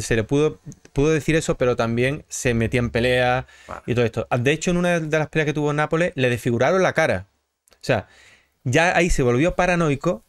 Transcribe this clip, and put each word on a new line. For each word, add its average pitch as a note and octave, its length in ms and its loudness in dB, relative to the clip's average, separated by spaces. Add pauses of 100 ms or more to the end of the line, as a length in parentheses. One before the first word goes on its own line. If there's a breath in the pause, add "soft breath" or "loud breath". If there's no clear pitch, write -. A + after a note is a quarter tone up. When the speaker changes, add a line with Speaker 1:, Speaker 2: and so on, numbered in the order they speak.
Speaker 1:
se A#2 160 -2
le A2 80 2
pudo, D3+ 340 0 (360)
pudo C#3+ 160 2
decir D#3 260 0
eso, D#3 220 -2
pero B2 180 0
también B2 520 -2
se - 260 -2
metía A2+ 260 0
en A#2+ 80 0
pelea B2 580 0 (220 loud breath)
Speaker 2:
Vale. F2 180 -14
Speaker 1:
y B2 80 -2
todo A#2+ 120 2
esto. A2+ 200 -4 (120)
De B2 140 2
hecho, D#3+ 180 -2
en F3 80 2
una F3 220 0
de D#3 180 -2
las D3+ 100 -2
peleas D#3 180 -2
que D3+ 60 0
tuvo D3 180 -2
en D3 60 -2
Nápoles, D#3+ 380 0
le B2+ 160 2
desfiguraron B2 520 2
la D3 120 0
cara. A#2 320 0 (460)
O - 100 -20
sea, A2 240 0 (560 soft breath)
ya D#3+ 340 2
ahí E3+ 140 2
se - 120 2
volvió C3 320 2
paranoico. E3+ 760 0